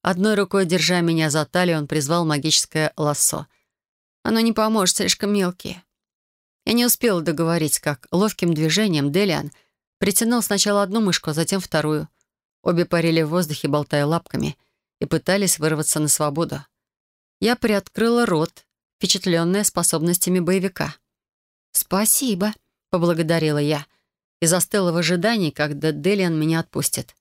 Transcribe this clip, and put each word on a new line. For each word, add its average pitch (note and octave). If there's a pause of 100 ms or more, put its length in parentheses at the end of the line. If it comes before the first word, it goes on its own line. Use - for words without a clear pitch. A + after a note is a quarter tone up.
Одной F#3+
рукой, G3
держа F3
меня D#3+
за D3+
талию, F3+
он D3
призвал D#3
магическое D#3
лассо. D3+ (760)
«Оно A3+
не A3+
поможет, A3
слишком -
мелкие». F3+ (840)
Я -
не A#3+
успела G#3+
договорить, E3
как -
ловким F#3
движением D#3
Делиан D#3+ (460)
притянул A3+
сначала G3+
одну G3+
мышку, F3+
а D3
затем E3
вторую. D3+ (540)
Обе F3
парили E3
в D3+
воздухе, D#3
болтая D3
лапками, D3 (420)
и C3+
пытались F#3
вырваться D#3
на D3+
свободу. C#3+ (760)
Я A3+
приоткрыла A3+
рот, E3+ (300)
впечатленная F#3
способностями F3
боевика. F3 (760)
«Спасибо», — G#3 (380)
поблагодарила E3
я D3 (540)
и E3+
застыла F3
в E3
ожидании, F3
когда D3
Делиан E3+
меня D#3+
отпустит. -